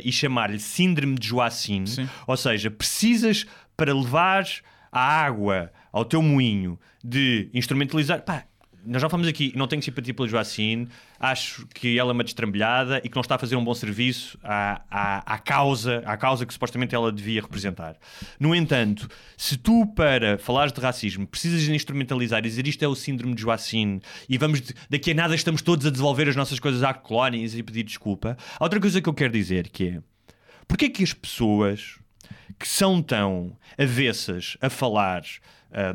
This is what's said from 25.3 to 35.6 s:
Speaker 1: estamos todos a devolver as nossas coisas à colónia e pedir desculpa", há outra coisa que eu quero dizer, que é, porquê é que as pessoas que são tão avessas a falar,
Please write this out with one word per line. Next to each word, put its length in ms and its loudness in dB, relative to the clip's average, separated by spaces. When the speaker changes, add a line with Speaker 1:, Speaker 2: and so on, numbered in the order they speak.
Speaker 1:
estamos 300 0
todos 240 2
a 20 2
devolver 400 2
as 60 2
nossas 240 -2
coisas 240 0
à 100 2
colónia 500 0
e 200 -6
pedir 180 -6
desculpa", 560 -4
há 40 0
outra 160 2
coisa 220 2
que 80 0
eu 60 0
quero 180 2
dizer, 360 0
que 180 -2
é, 120 -6
porquê 180 2
é 40 4
que 140 0
as 80 2
pessoas 840 0
que 80 -10
são 340 4
tão 560 0
avessas 840 0
a 80 2
falar, 540 0